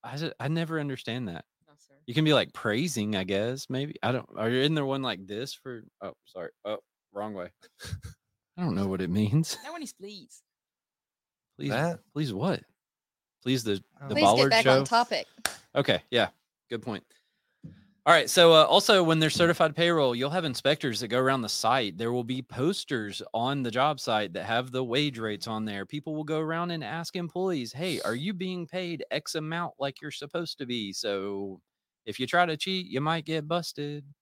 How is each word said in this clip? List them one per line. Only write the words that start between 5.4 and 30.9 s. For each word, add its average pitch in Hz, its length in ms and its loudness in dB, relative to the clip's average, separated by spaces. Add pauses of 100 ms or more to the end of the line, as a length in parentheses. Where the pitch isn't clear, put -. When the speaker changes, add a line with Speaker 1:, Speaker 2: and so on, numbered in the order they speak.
Speaker 1:
for, 123 320 -14 (160)
oh, 98 140 -12 (100)
sorry. 90 240 -12 (160)
Oh, 107 140 -6 (340)
wrong 104 220 -8
way. 90 180 -10 (160)
<laughs> - 160 -20 (720)
I 175 60 -6
don't 139 120 -2
know 98 140 0
what 95 140 -2
it 87 80 -2
means. 107 500 0
<laughs> - 40 -20
Speaker 2:
That 285 80 -10
one 339 100 -10
is 254 100 -12
please. 196 500 -18 (1160)
Speaker 1:
Please, 143 120 -4
Speaker 3:
That? 156 300 -2 (140)
Speaker 1:
please 143 180 -4
what? 120 300 -2 (800)
Please 127 200 0
the, 101 200 -2 (200)
Speaker 3:
Oh. 139 60 -14
Speaker 1:
the - 60 -2
Speaker 4:
Please - 100 4
Speaker 1:
Bollard - 260 6
Speaker 4:
get 226 60 6
back 226 80 6
Speaker 1:
show? 131 140 8
Speaker 4:
on 139 60 2
topic. 233 420 2 (500)
Speaker 1:
Okay, 131 340 2
yeah. 113 180 4 (420)
Good 113 120 -6
point. 107 220 -6 (1000)
All 165 80 8
right, 156 160 4
so, 170 240 10
uh, 156 100 12
also, 196 400 6
when 160 160 4
there's 156 140 2
certified 170 420 4
payroll, 160 400 4
you'll 135 140 -2
have 170 160 -2
inspectors 135 540 0
that 120 80 -6
go 120 100 0
around 131 240 2
the 107 80 -6
site. 113 480 0
There 113 140 -2
will 123 120 -2
be 127 160 -6
posters 123 800 -4 (140)
on 131 280 0
the 120 80 -2
job 135 300 0
site 107 320 0
that 90 140 -6
have 120 260 -2
the 127 100 -2
wage 131 360 -2
rates 107 280 -6
on 110 200 -4
there. 101 180 -6
People 147 320 -10
will 156 80 -6
go 156 160 -4
around 165 300 -4
and 165 120 -6
ask 156 320 -8
employees, 175 600 -4
"Hey, 160 260 -4
are - 140 -2
you 160 180 -4
being 180 340 -6
paid 175 440 -8
X - 240 -6
amount 160 440 -6
like 139 220 -6
you're 151 100 -10
supposed 160 480 -8
to 135 80 -8
be?" 110 280 -6